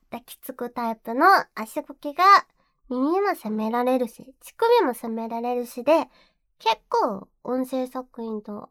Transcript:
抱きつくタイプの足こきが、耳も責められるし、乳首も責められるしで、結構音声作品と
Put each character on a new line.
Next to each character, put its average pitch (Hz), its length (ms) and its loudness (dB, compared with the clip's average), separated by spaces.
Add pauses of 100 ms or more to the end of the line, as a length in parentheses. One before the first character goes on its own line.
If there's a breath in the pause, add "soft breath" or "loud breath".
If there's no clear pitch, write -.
(120)
抱 233 140 -14
き - 120 -20
つ - 160 -16
く 240 160 -10
タ 240 220 -6
イ 226 60 -8
プ 226 180 -10
の 294 100 4 (300)
足 220 280 -8
こ - 120 -20
き 285 180 -12
が、 349 100 0 (680)
耳 285 320 0
も 403 80 0
責 220 200 -6
め 214 220 -4
ら 240 120 0
れ 254 140 2
る 240 100 -2
し、 - 340 -20
乳 - 140 -20
首 466 300 4
も 247 80 0
責 226 160 -12
め 226 180 -6
ら 233 140 -8
れ 247 140 -2
る 247 100 -4
し 240 180 -14
で、 302 240 4 (520 soft breath)
結 440 180 0 (100)
構 277 400 -2 (160)
音 254 220 -4
声 254 220 -4
作 254 340 -12
品 220 200 -8
と 208 300 -14